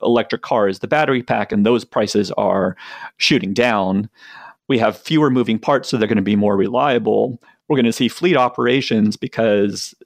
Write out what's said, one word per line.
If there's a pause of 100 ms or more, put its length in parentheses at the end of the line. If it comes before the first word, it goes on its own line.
electric
car
is
the
battery
pack,
and
those
prices
are (420)
shooting
down. (580)
We
have
fewer
moving
parts,
so
they're
gonna
be
more
reliable. (280)
We're
gonna
see
fleet
operations
because (120)